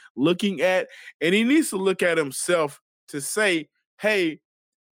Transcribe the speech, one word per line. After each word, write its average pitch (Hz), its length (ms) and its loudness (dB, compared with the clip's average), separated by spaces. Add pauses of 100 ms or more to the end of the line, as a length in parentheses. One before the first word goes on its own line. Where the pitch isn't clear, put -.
(160)
looking 175 460 0
at, 185 260 2 (320)
and 175 160 2
he 220 80 2
needs 285 280 2
to - 40 -6
look 190 260 0
at 170 160 2
himself 143 600 -2 (300)
to 147 100 -8
say, 170 480 0 (320)
"Hey, 190 400 0 (520)